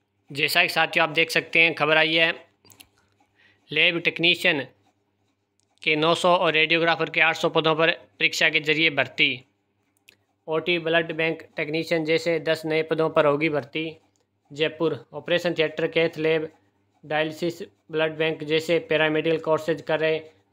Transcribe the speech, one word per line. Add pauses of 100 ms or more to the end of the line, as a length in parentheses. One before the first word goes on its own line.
(300)
जैसा
कि
साथियों
आप
देख
सकते
हैं,
खबर
आई
है, (1400)
लैब
टेक्नीशियन (1160)
के
नौ
सौ
और
रेडियोग्राफर
के
आठ
सौ
पदों
पर
परीक्षा
के
जरिए
भर्ती। (1080)
ओटी
ब्लड
बैंक (160)
टेक्नीशियन
जैसे
दस
नए
पदों
पर
होगी
भर्ती। (680)
जयपुर, (200)
ऑपरेशन
थिएटर,
कैथ
लैब, (540)
डायलिसिस, (300)
ब्लड
बैंक
जैसे
पैरामेडिकल
कोर्सेज
कर
रहे (360)